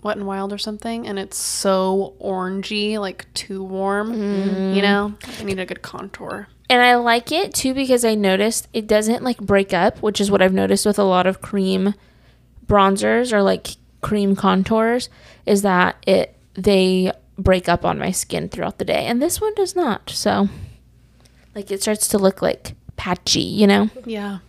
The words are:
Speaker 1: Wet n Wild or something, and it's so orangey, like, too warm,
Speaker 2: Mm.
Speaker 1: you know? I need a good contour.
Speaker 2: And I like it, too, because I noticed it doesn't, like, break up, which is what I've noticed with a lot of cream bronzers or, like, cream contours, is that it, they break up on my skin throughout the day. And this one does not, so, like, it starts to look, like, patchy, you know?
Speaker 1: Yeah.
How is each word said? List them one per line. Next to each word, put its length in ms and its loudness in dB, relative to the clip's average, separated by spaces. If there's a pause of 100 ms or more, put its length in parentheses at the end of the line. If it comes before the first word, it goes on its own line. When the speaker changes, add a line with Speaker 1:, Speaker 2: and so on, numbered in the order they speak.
Speaker 1:
Wet 140 -4
n 100 -8
Wild 260 -6
or 60 -10
something, 480 -8
and 100 -8
it's 220 -10
so 840 0
orangey, 760 -4
like, 360 -8
too 280 -8
warm, 540 -4
Speaker 2:
Mm. 580 -2
Speaker 1:
you 80 2
know? 320 2 (260)
I 40 -10
need 160 -4
a 40 -4
good 180 -12
contour. 680 -12 (200)
Speaker 2:
And 140 6
I 140 6
like 340 0
it, 240 -2
too, 200 -2
because 320 2
I 80 2
noticed 580 0
it 140 -6
doesn't, 360 2
like, 160 -4
break 360 2
up, 280 2
which 180 0
is 100 0
what 120 4
I've 120 4
noticed 320 2
with 120 2
a 60 4
lot 220 4
of 160 -2
cream 520 0 (720)
bronzers 680 2
or, 100 4
like, 340 0 (240)
cream 340 0
contours, 720 0 (380)
is 160 4
that 340 2 (100)
it, 280 2 (200)
they 580 2 (260)
break 300 2
up 160 0
on 140 0
my 120 -4
skin 380 -4
throughout 300 -8
the 60 -4
day. 220 0
And 160 -2
this 200 -2
one 120 -2
does 220 -2
not, 340 -2
so, 380 0 (1040)
like, 160 -12
it 120 -6
starts 260 -2
to 100 0
look, 240 2
like, 320 -4 (220)
patchy, 460 -4
you 240 2
know? 240 4 (160)
Speaker 1:
Yeah. 320 -8 (100)